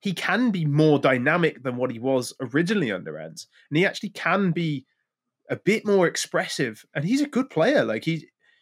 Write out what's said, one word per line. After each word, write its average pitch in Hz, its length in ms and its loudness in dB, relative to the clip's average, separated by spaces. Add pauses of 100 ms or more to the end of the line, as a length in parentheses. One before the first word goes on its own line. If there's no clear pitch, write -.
he 196 120 -2
can 220 380 0
be 175 140 -2
more 147 340 4
dynamic 147 640 2
than 127 140 -4
what 127 140 -2
he 117 80 -8
was 127 400 -2
originally 151 520 0
under 82 260 -8
Ents. 80 300 -14 (220)
And 143 80 0
he 180 80 4
actually - 240 -6
can 185 420 0
be 156 340 -2 (640)
a 131 60 -4
bit 214 300 0
more 196 220 4
expressive. 160 840 -4
And 147 100 -4
he's 254 180 2
a 285 60 0
good 262 220 -2
player. 190 340 2
Like, 107 220 -4
he, 160 220 -4 (340)